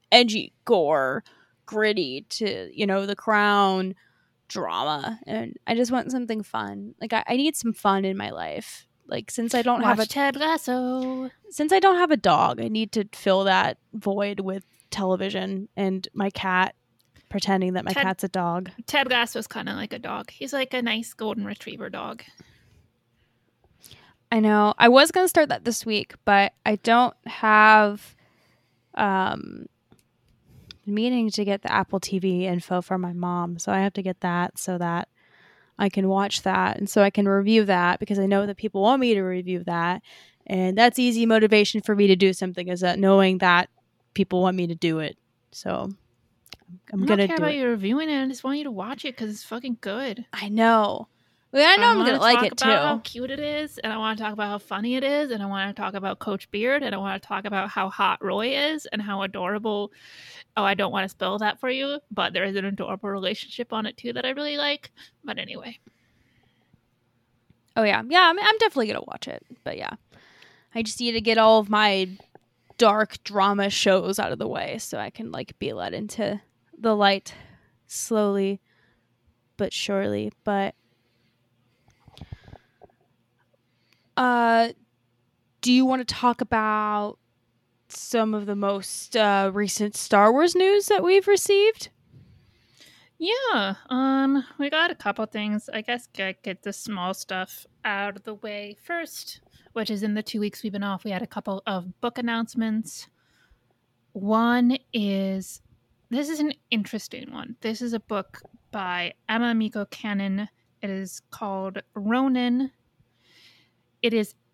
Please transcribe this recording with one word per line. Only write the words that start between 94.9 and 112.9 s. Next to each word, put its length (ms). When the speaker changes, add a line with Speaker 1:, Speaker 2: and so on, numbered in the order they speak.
Speaker 2:
couple 320
things. 440
I 100
guess 260
get, 340
get 220
the 100
small 400
stuff 540
out 300
of 80
the 100
way 480
first, 600
which 180
is 100
in 140
the 80
two 160
weeks 240
we've 80
been 120
off, 200
we 80
had 100
a 60
couple 400
of 340
book 160
announcements. 920
One 640
is, 720
this 200
is 100
an 140
interesting 600
one. 300
This 200
is 120
a 60
book 420
by 420
Emma 240
Miko 320
Cannon. 640
It 80
is 400
called 540
Ronin. 800